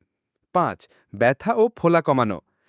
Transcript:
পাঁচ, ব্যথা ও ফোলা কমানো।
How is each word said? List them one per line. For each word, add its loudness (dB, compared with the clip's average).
পাঁচ, -4
ব্যথা 0
ও 0
ফোলা 0
কমানো। -2